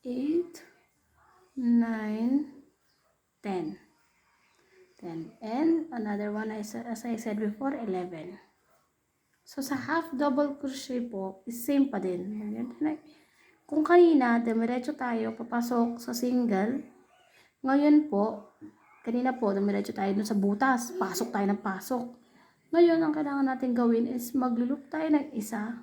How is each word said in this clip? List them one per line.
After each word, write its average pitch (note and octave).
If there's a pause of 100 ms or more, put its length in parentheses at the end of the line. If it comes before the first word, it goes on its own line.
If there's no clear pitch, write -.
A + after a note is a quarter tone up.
eight, D4 (880)
nine, A#3 (800)
ten. F#3 (1200)
Ten. E3
And D4+
another G#3
one, A3
as, G#3+
as A#3
I A3+
said G#3
before, A3
eleven. F3+ (1040)
So, -
sa C4+
half D#4+
double C#4+
crochet C4
po, G3
is -
same C#4
pa G3+
din. F#3+
Ayan, A#3
na-, D4+ (680)
kung D4+
kanina, D#4
dumiretso A#3
tayo, A3+
papasok A#3
sa B3
single. A#3+ (800)
Ngayon D4
po, G#3 (480)
kanina B3
po, G#3+
dumiretso G3+
tayo G3
dun G#3
sa G#3+
butas. A#3+
Pasok F#4
tayo G3+
ng G3
pasok. A#3+ (640)
Ngayon, E4
ang D#4
kailangan C#4
natin B3+
gawin A#3
is A#3+
maglulop B3
tayo D#4
ng C#4
isa. G#3+